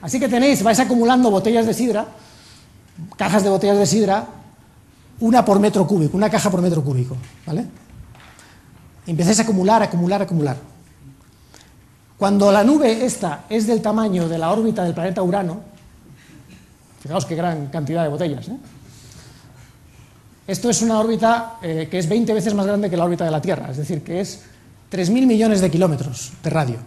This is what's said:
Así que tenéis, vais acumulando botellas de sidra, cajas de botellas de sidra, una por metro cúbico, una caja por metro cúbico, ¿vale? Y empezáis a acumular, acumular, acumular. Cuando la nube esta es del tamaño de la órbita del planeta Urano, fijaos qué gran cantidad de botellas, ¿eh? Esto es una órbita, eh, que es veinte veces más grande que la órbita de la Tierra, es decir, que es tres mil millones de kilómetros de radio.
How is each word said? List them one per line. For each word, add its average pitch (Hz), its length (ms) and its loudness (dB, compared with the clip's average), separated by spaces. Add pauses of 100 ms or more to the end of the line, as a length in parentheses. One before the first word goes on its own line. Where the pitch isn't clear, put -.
Así 247 180 -4
que 269 80 0
tenéis, 247 360 2
vais 220 160 4
acumulando 247 500 4
botellas 220 360 2
de 220 80 0
sidra, 226 340 -2 (1080)
cajas 190 280 0
de 202 60 2
botellas 196 280 2
de 202 80 4
sidra, 202 400 2 (960)
una 233 260 4
por 202 140 6
metro 202 260 2
cúbico, 156 320 0
una 214 120 2
caja 208 200 0
por 180 120 0
metro 165 220 0
cúbico, 131 320 -2 (300)
¿vale? 165 200 -6 (1400)
Y 175 60 -8
empezáis 175 280 2
a 220 40 2
acumular, 214 400 2
acumular, 180 380 -2
acumular. 151 360 -2 (1600)
Cuando 202 320 4
la 202 140 4
nube 262 420 4
esta 160 440 -4
es 214 180 -2
del 226 140 0
tamaño 214 480 0
de 165 80 -4
la 165 120 -2
órbita 214 360 0
del 170 80 -2
planeta 180 280 -4
Urano, 180 380 -2 (1400)
fijaos 165 240 -4
qué 165 100 -6
gran 160 320 -4
cantidad 160 360 -4
de 151 60 -2
botellas, 139 380 -6
¿eh? 233 100 -12 (1900)
Esto 190 220 -2
es 214 120 0
una 226 180 0
órbita, 226 600 0
eh, 160 280 -6
que 180 80 -6
es 175 100 -4
veinte 214 240 0
veces 208 220 -2
más 196 140 -2
grande 208 220 -2
que 175 60 -4
la 165 80 0
órbita 175 220 -2
de 160 60 -2
la 151 100 -2
Tierra, 156 300 -6
es 127 60 -8
decir, 147 260 -6
que 175 180 -6
es - 220 -10 (460)
tres 180 200 -2
mil 247 160 2
millones 220 340 4
de 185 120 2
kilómetros 151 640 -2 (100)
de 165 80 -4
radio. 135 360 -2